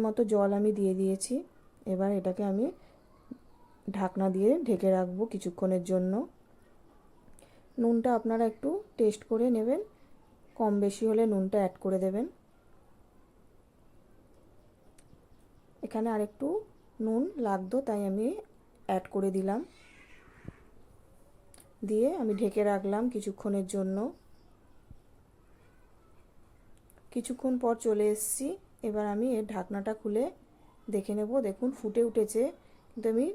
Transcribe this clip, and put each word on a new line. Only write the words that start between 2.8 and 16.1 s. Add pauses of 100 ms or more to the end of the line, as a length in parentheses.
ঢাকনা (100)
দিয়ে (180)
ঢেকে (100)
রাখবো (100)
কিছুক্ষণের
জন্য। (1700)
নুনটা
আপনারা
একটু (300)
টেস্ট
করে (100)
নেবেন, (760)
কম (120)
বেশি
হলে (100)
নুনটা
অ্যাড (100)
করে
দেবেন। (3500)
এখানে